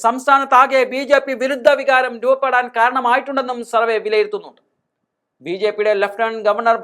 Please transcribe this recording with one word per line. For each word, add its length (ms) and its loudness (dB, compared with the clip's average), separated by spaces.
സംസ്ഥാനത്താകെ 800 2
ബി 80 -4
ജെ 140 6
പി 160 -6
വിരുദ്ധ 280 0
വികാരം 420 0
രൂപപ്പെടാൻ 420 0
കാരണമായിട്ടുണ്ടെന്നും 840 0
സർവേ 320 0
വിലയിരുത്തുന്നുണ്ട്. 560 -4
ബി 160 -6
ജെ 140 0
പിയുടെ 160 0
ലഫ്റ്റനന്റ് 440 -4
ഗവർണർ 380 2